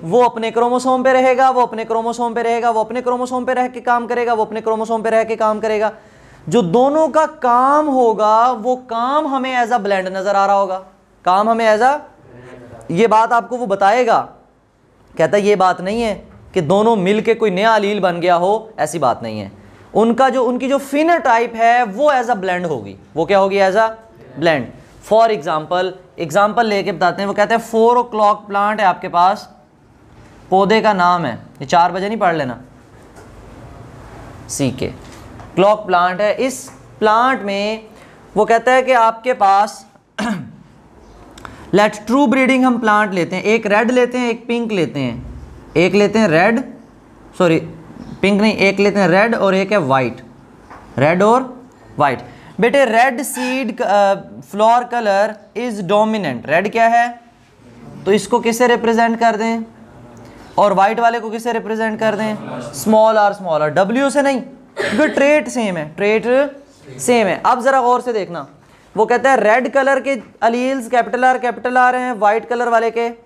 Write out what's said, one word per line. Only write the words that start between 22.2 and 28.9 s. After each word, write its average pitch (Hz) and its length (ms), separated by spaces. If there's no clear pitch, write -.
a 240 100
blend 180 320
होगी। 101 280
वो 160 100
क्या 196 140
होगी? 196 220
as 190 160
a 220 120
blend। 151 260
For 220 220
example, 175 600
example 202 460
लेके 202 260
बताते 175 300
हैं। 202 60
वो 196 60
कहते 208 220
हैं 226 80
four 226 340
o'clock 214 500
plant 202 320
है 208 60
आपके 180 240